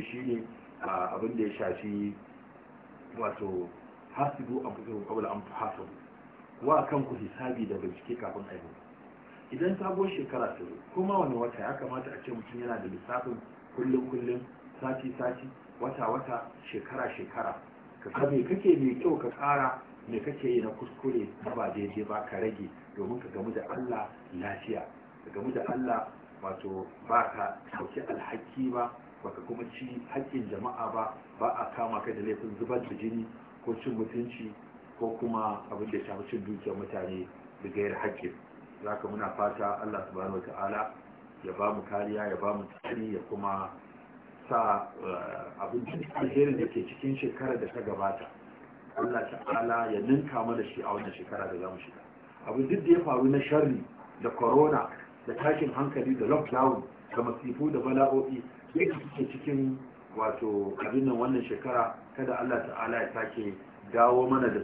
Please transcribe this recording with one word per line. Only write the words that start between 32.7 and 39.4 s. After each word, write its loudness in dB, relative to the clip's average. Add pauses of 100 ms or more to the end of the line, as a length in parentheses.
da -6
jini -2 (380)
ko -2
cin -4
mutunci -4 (440)
ko -2
kuma 0
abin -4
da 0
ya -4
shafi -8
cin -4
dukiyar -4
mutane -4 (360)
da -6
gayar 0
haƙƙin. -2 (520)
Za -2
ka -4
muna -4
fata 0